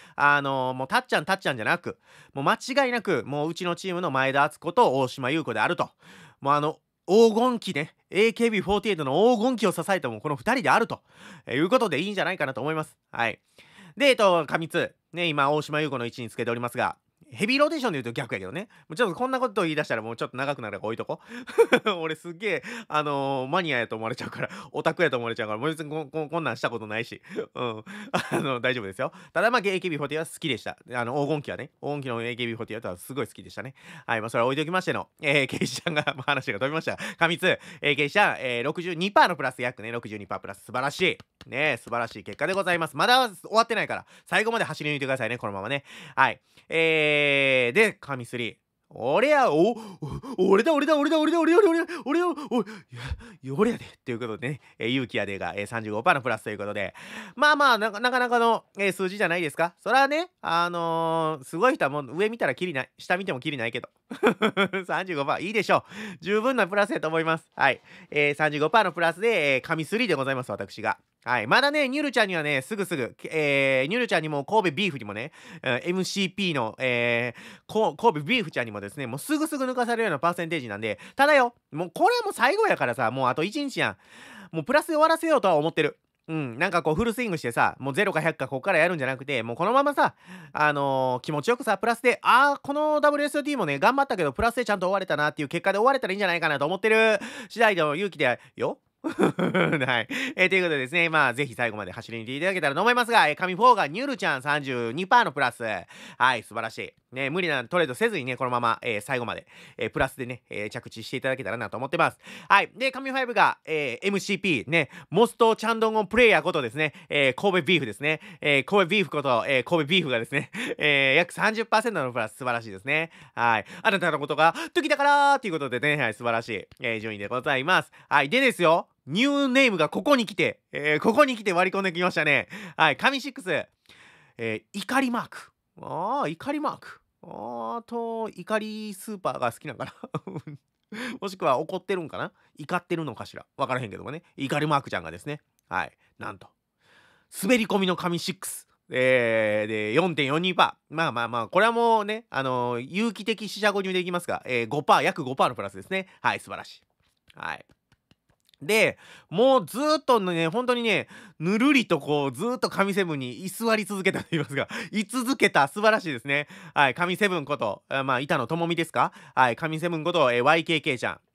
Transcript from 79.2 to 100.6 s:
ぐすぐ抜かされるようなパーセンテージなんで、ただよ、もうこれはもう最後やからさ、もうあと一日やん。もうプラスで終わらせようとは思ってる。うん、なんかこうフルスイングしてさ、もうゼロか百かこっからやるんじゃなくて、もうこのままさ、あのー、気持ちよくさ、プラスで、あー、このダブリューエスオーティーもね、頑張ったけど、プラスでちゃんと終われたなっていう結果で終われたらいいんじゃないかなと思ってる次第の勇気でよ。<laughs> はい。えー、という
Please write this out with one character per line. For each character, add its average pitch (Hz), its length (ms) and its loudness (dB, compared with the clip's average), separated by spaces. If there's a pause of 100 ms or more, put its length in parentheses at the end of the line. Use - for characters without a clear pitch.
ぐ 311 80 -2
す 302 100 -6
ぐ 262 100 -4
抜 254 100 -4
か 247 100 0
さ 240 60 -2
れ 233 60 0
る 226 80 0
よ - 20 0
う 180 60 0
な 131 60 -4
パ 170 120 2
ー 175 40 -8
セ 170 100 -4
ン 160 40 -8
テ 165 80 -2
ー 139 40 -4
ジ 123 60 -8
な 101 100 -6
ん 107 40 -10
で、 110 160 -2 (180)
た 277 120 4
だ 302 80 6
よ、 247 180 4 (180)
も 160 140 -4
う 165 80 -10
こ 359 160 4
れ 494 60 4
は 466 80 -2
も 403 80 -4
う - 20 -12
最 269 220 2
後 440 100 2
や 330 100 2
か 135 120 0
ら 120 80 -2
さ、 117 160 0
も 131 140 -2
う - 20 4
あ 123 80 2
と 151 80 -2
一 247 200 -4
日 226 180 -6
や 120 80 2 (640)
ん。 - 40 -10
も 160 80 -2
う - 20 -14
プ 247 80 0
ラ 302 80 6
ス - 60 -10
で 330 60 -2
終 302 100 2
わ 320 60 6
ら 330 80 4
せ 330 100 -4
よ - 100 4
う - 40 2
と 196 60 2
は 165 100 6
思 156 120 2
っ - 40 -4
て 156 100 2
る。 - 160 -2 (280)
う 165 60 -6
ん、 131 240 -4
な 180 120 0
ん - 20 -4
か 170 100 2
こ 156 120 2
う - 20 0
フ 220 100 0
ル 226 80 0
ス 254 80 -6
イ 233 60 -2
ン 196 40 -2
グ 160 60 -2
し - 60 -8
て 120 80 -2
さ、 117 260 2
も 135 140 -4
う - 20 -8
ゼ 202 120 2
ロ 190 80 0
か 156 80 0
百 160 160 0
か 135 100 -4
こ - 100 -6
っ - 40 -6
か 196 100 0
ら 165 80 4
や 165 80 6
る 180 80 0
ん - 20 -4
じ 135 60 -4
ゃ 127 40 0
な 131 80 -2
く 131 80 -12
て、 135 200 -2
も 120 100 -6
う - 20 -8
こ 170 100 -2
の 226 80 2
ま 277 100 4
ま 285 100 0
さ、 - 220 2 (380)
あ 151 200 2
の 131 460 0
ー、 - 20 -10
気 160 100 -6
持 147 120 -2
ち 233 80 2
よ 240 60 2
く - 60 -12
さ、 202 140 0
プ - 80 -6
ラ 233 100 2
ス - 60 -8
で、 240 220 4
あ 269 300 6
ー、 - 100 -4
こ 285 100 -4
の 302 260 2
ダ 294 120 6
ブ 294 80 0
リ 294 40 0
ュ - 20 2
ー 285 40 -2
エ - 0 -
ス 311 60 -6
オ 294 60 0
ー - 20 -14
テ 294 80 -4
ィ - 20 -2
ー 269 40 -2
も 185 100 0
ね、 139 100 0
頑 214 180 4
張 277 80 2
っ 269 40 0
た 214 100 -2
け 175 60 0
ど、 139 100 0
プ - 80 -4
ラ 226 100 2
ス - 40 -20
で 247 100 -2
ち - 60 -2
ゃ 202 40 2
ん 190 40 -4
と 180 80 -2
終 190 60 0
わ 196 60 0
れ 190 60 -4
た 160 120 -2
な 147 120 2
っ 147 60 -2
て 151 80 -4
い - 20 -2
う 135 40 -8
結 170 140 -4
果 190 80 4
で 196 60 -2
終 220 80 4
わ 262 80 6
れ - 60 0
た 214 80 -2
ら 185 60 -4
い - 20 -2
い - 20 -4
ん - 20 -6
じ 208 40 0
ゃ 185 40 2
な 170 80 2
い 170 60 -2
か 165 80 2
な 143 80 2
と 143 80 0
思 185 120 -2
っ - 20 -16
て 220 100 2
る 220 300 6 (280)
次 - 120 -8
第 214 160 4
の 151 200 2
勇 196 140 -4
気 147 80 -10
で 127 220 0 (160)
よ。 135 240 -4 (220)
<laughs> - 20 -
は 156 1000 0
い。 - 60 -8 (280)
え 185 100 2
ー、 180 40 2
と 190 60 2
い 190 40 2
う - 20 2